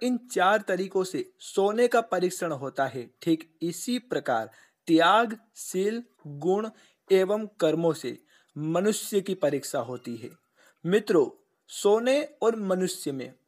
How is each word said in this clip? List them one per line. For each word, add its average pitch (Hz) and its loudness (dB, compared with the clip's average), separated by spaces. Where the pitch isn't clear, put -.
इन 247 0
चार 196 2
तरीकों 190 -2
से 156 -6
सोने 214 0
का 240 2
परीक्षण 180 -2
होता 135 -4
है, 127 -8
ठीक - -2
इसी 175 -4
प्रकार 123 -4
त्याग, 202 4
शील, 214 -4
गुण 180 -2
एवं 190 4
कर्मों 160 2
से 123 -10
मनुष्य 190 0
की 190 -4
परीक्षा 143 -2
होती 120 -8
है। 110 -14
मित्रों, 180 2
सोने 240 2
और 226 2
मनुष्य 185 -2
में 131 -10